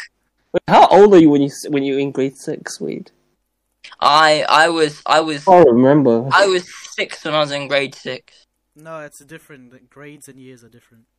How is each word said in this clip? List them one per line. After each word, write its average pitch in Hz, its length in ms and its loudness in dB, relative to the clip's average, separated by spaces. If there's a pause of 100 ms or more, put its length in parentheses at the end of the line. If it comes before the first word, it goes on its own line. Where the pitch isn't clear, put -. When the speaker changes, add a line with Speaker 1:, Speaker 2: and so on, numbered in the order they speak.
(540)
Speaker 1:
Wait, 180 140 -6
how 196 200 4
old 202 260 6
are 180 60 8
you 160 100 6
when 143 120 0
you 139 80 -2
s-, - 200 -16
when 139 140 -4
you're 139 160 -6
in 139 120 -6
grade 135 260 -8
six? - 440 -14
Wait. - 300 -14 (880)
Speaker 2:
I, 151 500 0
I 160 200 2
was, 156 360 -4
I 151 140 0
was, 156 280 -6
Speaker 1:
I 180 160 6
don't 123 120 4
remember. 131 580 0
Speaker 2:
I 196 140 2
was 180 200 -4 (280)
six - 280 -12
when 151 120 -8
I 156 60 -2
was 147 100 -6
in 143 160 -10
grade 139 260 -4
six. - 540 -18 (280)
Speaker 3:
No, 160 260 -20
it's 147 180 -20
different. 143 520 -20
The 127 100 -20
grades 143 460 -20
and 131 120 -20
years 127 240 -20
are 117 60 -20
different. 117 360 -20 (140)